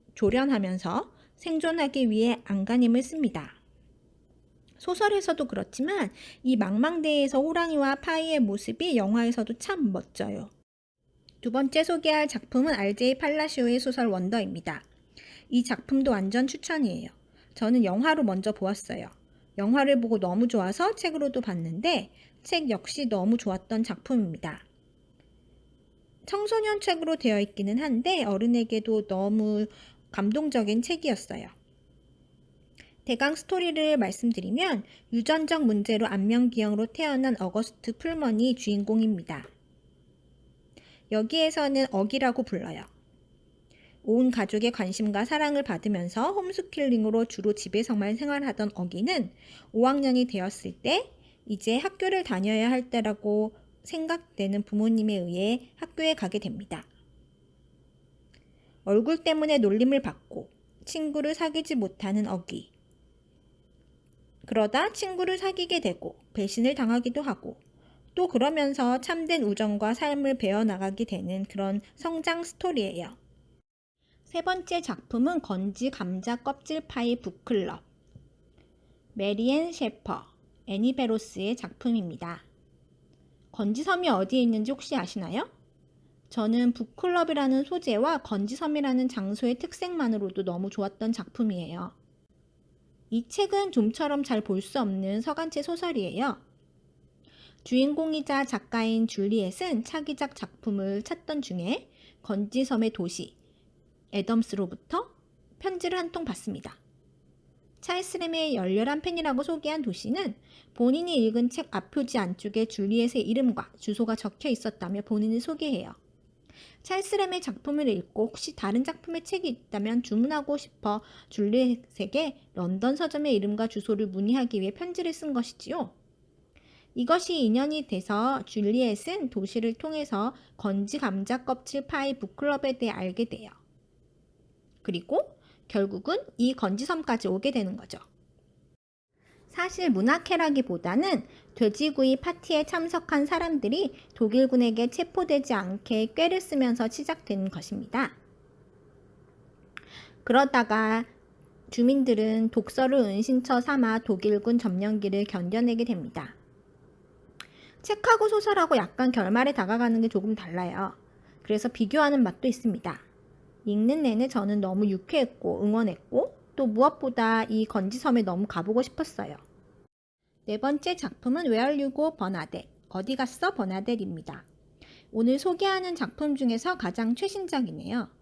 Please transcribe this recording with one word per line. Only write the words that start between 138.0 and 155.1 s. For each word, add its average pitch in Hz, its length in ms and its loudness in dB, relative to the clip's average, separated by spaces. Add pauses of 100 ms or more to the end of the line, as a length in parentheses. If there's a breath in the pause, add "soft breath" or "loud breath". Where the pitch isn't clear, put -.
사실 359 340 -2
문학회라기보다는 269 1300 2 (320 loud breath)
돼지구이 262 640 2
파티에 320 480 -2
참석한 330 600 0
사람들이 311 680 0 (200 loud breath)
독일군에게 240 760 4
체포되지 320 640 0
않게 202 600 -2
꾀를 349 280 2
쓰면서 247 480 0
시작된 208 600 -4
것입니다. 208 640 -6 (2250 loud breath)
그러다가 226 800 4 (640)
주민들은 226 800 4
독서를 262 480 2
은신처 247 640 2
삼아 247 380 2
독일군 208 580 2
점령기를 202 680 0